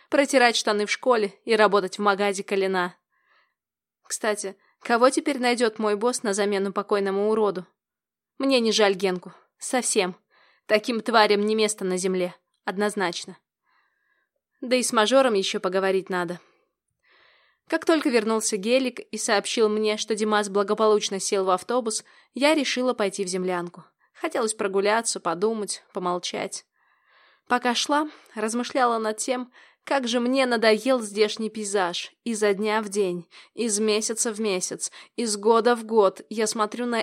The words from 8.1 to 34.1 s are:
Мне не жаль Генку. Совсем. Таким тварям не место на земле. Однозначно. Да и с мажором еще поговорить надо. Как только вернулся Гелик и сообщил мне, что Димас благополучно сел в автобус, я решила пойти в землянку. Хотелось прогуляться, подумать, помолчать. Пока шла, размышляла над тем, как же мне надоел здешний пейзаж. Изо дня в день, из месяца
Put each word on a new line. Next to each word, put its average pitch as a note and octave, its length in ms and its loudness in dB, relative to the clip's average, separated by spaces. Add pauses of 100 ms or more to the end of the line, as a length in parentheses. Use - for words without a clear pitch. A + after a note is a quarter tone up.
Мне C4+ 220 2
не A3+ 120 2
жаль G3+ 220 4
Генку. F#3 400 -4 (240)
Совсем. G#3+ 580 -2 (540)
Таким G#3+ 320 0
тварям G#3 460 4
не A3 80 0
место G#3+ 280 -2
на F#3 140 -2
земле. F#3 380 -4 (280)
Однозначно. G3 760 -4 (1200)
Да B3+ 140 0
и B3 80 2
с - 100 -4
мажором A#3 400 4
еще G3 260 -2
поговорить F#3+ 520 0
надо. F3 280 -4 (1300)
Как E4 180 -4
только D#4+ 240 2
вернулся A3 460 0
Гелик A#3+ 440 -2
и - 180 -12
сообщил G#3+ 500 0
мне, G#3+ 300 0
что - 160 -6
Димас G#3 340 0
благополучно G#3 720 0
сел F#3+ 240 -2
в F#3+ 60 0
автобус, A3+ 560 -2 (300)
я C#4+ 180 2
решила B3+ 400 0
пойти G3+ 300 -2
в F#3 40 -4
землянку. F3+ 560 -6 (300)
Хотелось B3+ 400 -4
прогуляться, G3+ 640 0
подумать, G3 720 -2
помолчать. F3+ 760 -6 (800)
Пока B3 260 0
шла, D4 340 0 (280)
размышляла A#3 640 0
над A3 180 -4
тем, B3 340 -6 (320)
как C#4 240 -2
же A#3+ 120 0
мне B3+ 260 2
надоел A3+ 560 2
здешний G#3+ 480 -2
пейзаж. G3 640 -4 (100)
Изо G#3+ 300 0
дня G#3 300 0
в G3 60 -10
день, F#3 380 -2 (280)
из G#3 240 -2
месяца A3 520 0